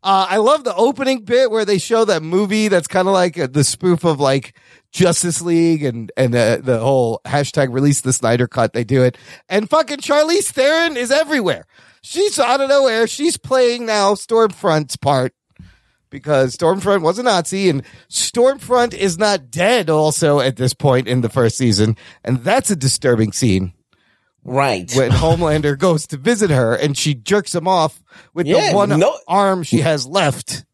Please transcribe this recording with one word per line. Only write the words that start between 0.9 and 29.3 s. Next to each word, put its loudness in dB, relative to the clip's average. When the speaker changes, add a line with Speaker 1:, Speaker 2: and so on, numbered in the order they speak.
Speaker 1:
bit 2
where -2
they 0
show 0
that 0
movie 0
that's 0
kinda 0
like, 2
uh, -2
the 0
spoof -2
of, 0
like, 0
Justice 0
League 2
and, -6
and, 0
uh, 2
the 0
whole 0
hashtag -2
release 2
the -2
Snyder 0
Cut. -2
They -4
do 2
it. 2
And -2
fucking 0
Charlize 0
Theron 0
is -4
everywhere. 0
She's -2
out 2
of -2
nowhere. 2
She's -2
playing 0
now 2
Stormfront's 0
part 0
because 0
Stormfront 0
was 0
a -6
Nazi, 0
and 0
Stormfront 0
is -4
not 0
dead 0
also 2
at -2
this -2
point 0
in 0
the -2
first 0
season. 0
And -2
that's 0
a -2
disturbing 0
scene. 0
Speaker 2:
Right. -2
Speaker 1:
When 2
Homelander 0
goes 0
to -12
visit 0
her 2
and -2
she -2
jerks -4
him -4
off 0
with -4
Speaker 2:
Yeah, 2
Speaker 1:
the 0
one 2
Speaker 2:
no 2
Speaker 1:
arm 0